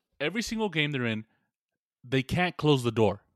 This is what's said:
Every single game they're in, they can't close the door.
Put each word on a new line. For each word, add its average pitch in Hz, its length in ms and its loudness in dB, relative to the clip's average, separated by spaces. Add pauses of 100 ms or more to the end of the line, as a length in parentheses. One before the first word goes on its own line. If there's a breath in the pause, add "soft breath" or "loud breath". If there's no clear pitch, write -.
(200)
Every 175 220 -4
single 220 280 -4
game 151 220 0
they're 127 140 -2
in, 110 200 -4 (800)
they 131 200 0
can't 175 340 -2
close 147 260 4
the 120 80 0
door. 104 320 2 (120)